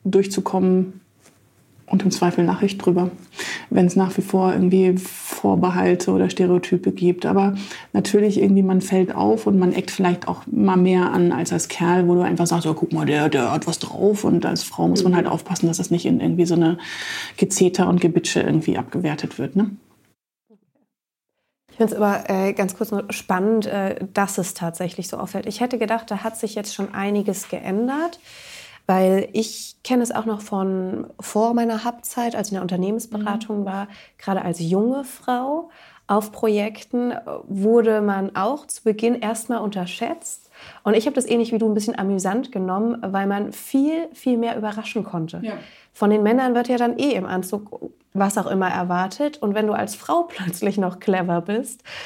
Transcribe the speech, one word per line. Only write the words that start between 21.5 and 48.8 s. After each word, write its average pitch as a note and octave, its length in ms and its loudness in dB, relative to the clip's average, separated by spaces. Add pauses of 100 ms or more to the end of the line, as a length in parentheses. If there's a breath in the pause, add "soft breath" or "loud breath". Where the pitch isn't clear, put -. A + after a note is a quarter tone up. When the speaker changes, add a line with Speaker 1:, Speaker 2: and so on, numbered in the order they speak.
Speaker 3:
Ich - 60 -12
find's G#3+ 160 2
aber, G3+ 360 0
äh, G3 240 0
ganz F#3+ 220 -2
kurz G#3 160 -6
nur G3+ 200 -4
spannend, G#3 540 0
äh, G3 300 -4 (180)
dass G3+ 240 0
es F3+ 160 -2
tatsächlich F3 540 -6
so - 100 -8
auffällt. - 280 -8
Ich G#3 160 -8
hätte B3+ 160 -2
gedacht, A3+ 340 -4
da G3+ 120 -4
hat A3+ 140 -6
sich G#3+ 180 -6
jetzt G#3 200 -8
schon G3+ 180 -6
einiges G3+ 560 -2
geändert, C4 720 -4 (680 loud breath)
weil F#3+ 440 2
ich - 520 -6
kenne B3 200 0
es A#3 80 -2
auch A3 140 -4
noch G#3 160 -4
von F#3+ 640 -4 (120)
vor A3+ 340 0
meiner A#3 320 -2
Hub-Zeit, A#3+ 500 -6
als G#3 120 -4
ich - 40 -14
in G3 60 -2
der F3+ 60 -6
Unternehmensberatung G#3 960 -4
Speaker 1:
Mhm. G3 40 -4
Speaker 3:
war, G3 220 -6 (300 loud breath)
gerade G3 260 -2
als E3+ 160 -4
junge G#3 460 0
Frau C4+ 640 -4 (380 loud breath)
auf G#3 260 0
Projekten, A3 800 -2
äh, - 80 -8 (280)
wurde G#3+ 540 4
man G3 340 0
auch A#3 320 -2
zu - 160 -12
Beginn A3+ 320 2
erstmal A3 440 -4
unterschätzt. G3+ 880 -8 (340 loud breath)
Und G#3 120 2
ich A3+ 120 2
hab C#4 60 0
das B3+ 120 0
ähnlich A#3 280 0
wie A3+ 40 0
du A3 100 2
ein G#3+ 60 2
bisschen G#3+ 240 -2
amüsant G3 540 -2
genommen, G3 500 -2
weil G3 260 -2
man G3+ 260 -2
viel, D#4+ 600 -2
viel B3 240 0
mehr A#3 200 -2
überraschen G#3+ 460 -4
konnte. E3 380 -6
Speaker 1:
Ja. A3 120 -8 (400 loud breath)
Speaker 3:
Von G#3 160 2
den G#3 120 4
Männern B3 320 4
wird A#3+ 140 0
ja B3 100 0
dann A#3+ 220 0
eh C#4 140 2
im F#3 120 -2
Anzug F#3 640 -8 (220)
was G3 240 0
auch G3 100 0
immer F#3+ 220 0
erwartet. F#3+ 680 -2